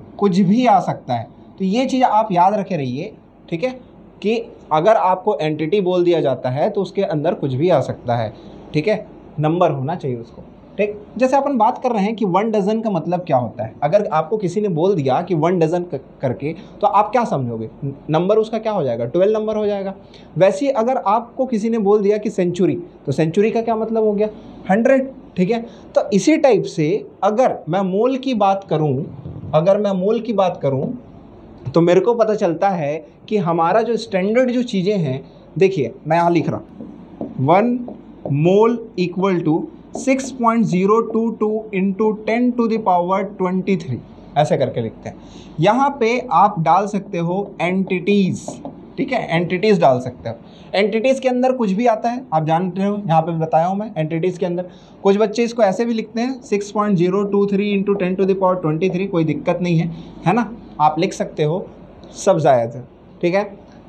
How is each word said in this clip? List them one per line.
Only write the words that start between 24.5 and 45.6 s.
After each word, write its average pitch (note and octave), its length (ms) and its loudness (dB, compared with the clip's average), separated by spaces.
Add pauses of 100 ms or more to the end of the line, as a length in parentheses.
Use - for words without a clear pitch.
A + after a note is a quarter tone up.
हंड्रेड, B3+ 400 4 (280)
ठीक F3+ 140 0
है। A#2 140 -2 (300)
तो - 160 2
इसी D4 260 4
टाइप A#3+ 280 4
से E3 400 -2 (180)
अगर G#3+ 340 2 (120)
मैं F#3 140 0
मोल A3 340 0
की B3+ 180 -4
बात G3 340 2
करूँ, D3+ 360 0 (500)
अगर F3+ 220 4
मैं G#3 160 0
मोल G3+ 260 0
की A3+ 140 -6
बात F#3 280 0
करूँ, C#3 320 -2 (800)
तो E3 80 4
मेरे F3 200 4
को A#3 120 2
पता G#3+ 220 2
चलता F#3+ 340 0
है D#3+ 360 -4 (240)
कि G#3+ 100 0
हमारा E3+ 420 2
जो A3+ 160 -2
स्टैंडर्ड A3 540 0
जो B3 120 0
चीज़ें G3 340 0
हैं, C3+ 240 -2 (360)
देखिए F3+ 360 2 (140)
मैं E3 100 2
यहाँ E3+ 140 2
लिख D#3 180 2
रहा G#2+ 100 -4
हूँ, - 840 -10
वन A3+ 340 4 (480)
mole F#3+ 460 4 (260)
equal F3+ 400 0
to D3+ 120 0 (440)
six - 360 -2
point A3+ 340 0
zero F#3 380 2
two A3+ 240 -2 (140)
two G#3+ 100 0 (200)
into G3 360 0 (180)
ten A#3+ 280 0
to A#3+ 140 0
the A3 120 0
power F3+ 400 0 (160)
twenty F#3 420 0
three, B2 220 -6 (380)
ऐसे D3+ 200 2
करके B2+ 240 -2
लिखते A2 280 -10
हैं। G2 60 -16 (440)
यहाँ A#3+ 300 4 (100)